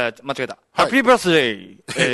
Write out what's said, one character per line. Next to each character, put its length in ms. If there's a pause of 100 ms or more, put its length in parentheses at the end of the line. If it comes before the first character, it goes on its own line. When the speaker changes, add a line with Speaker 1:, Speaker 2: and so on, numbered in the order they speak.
Speaker 1:
あ 40
ー、 120
間 100
違 60
え 80
た。 60
Speaker 2:
は 40
い。 20 (120)
Speaker 1:
ハ 140
ッ 40
ピ 80
ー 60
バ 100
ー 60
ス 120
デ 240
ー。 220 (180)
え 60 (120)